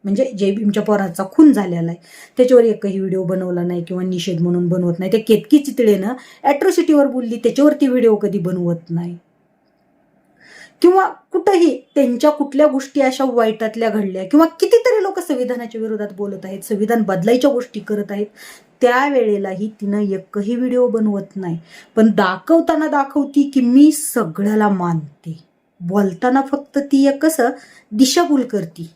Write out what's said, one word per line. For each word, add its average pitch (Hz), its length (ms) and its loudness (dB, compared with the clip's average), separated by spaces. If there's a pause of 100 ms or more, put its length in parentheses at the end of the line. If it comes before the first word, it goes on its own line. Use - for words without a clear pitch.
म्हणजे 240 340 -2
जय 196 120 0
भीमच्या 208 320 -2
पोरांचा 196 500 -2
खून 302 200 8
झालेला 175 380 -2
आहे, 170 40 -8 (420)
त्याच्यावर 247 280 6
एकही 208 340 -2
व्हिडिओ 185 260 -4
बनवला 180 380 -4
नाही 175 220 -4
किंवा 180 180 -6
निषेध 180 380 -4
म्हणून 175 280 0
बनवत 175 300 0
नाही. 185 120 -4
त्या 220 160 0
केतकी 226 320 2
चितळेनं 208 500 0 (360)
ॲट्रॉसिटीवर 294 640 2
बोलली, 240 300 -4
त्याच्यावरती 285 500 2
व्हिडिओ 240 300 2
कधी 202 220 -4
बनवत 170 520 -4
नाही. 175 280 -8 (1600)
किंवा 359 260 4
कुठंही 370 720 0 (140)
त्यांच्या 262 360 2
कुठल्या 294 360 0
गोष्टी 269 340 -2
अशा 262 240 0
वाईटातल्या 226 640 -2
घडल्या 190 360 -4
किंवा 294 220 4
कितीतरी 466 560 2
लोक 381 160 -6
संविधानाच्या 247 600 -6
विरोधात 214 360 -6
बोलत 196 280 -10
आहेत, 190 160 -12
संविधान 214 420 -2
बदलायच्या 208 480 2
गोष्टी 233 300 -6
करत 208 300 -6
आहेत, 208 160 -6 (540)
त्यावेळेलाही 220 880 0 (120)
तिनं 202 180 -2
एकही 202 580 -4
व्हिडिओ 247 320 0
बनवत 208 480 -2
नाही. 175 220 -6 (380)
पण 226 140 6
दाखवताना 302 760 0
दाखवती 285 680 0
की 269 60 2
मी 269 320 6
सगळ्याला 208 760 -2
मानते, 170 760 -4 (360)
बोलताना 202 640 0
फक्त 277 360 -4
ती 277 280 2
एक 277 160 0
कसं 269 280 2 (420)
दिशाभूल 262 500 2
करती. 175 540 -8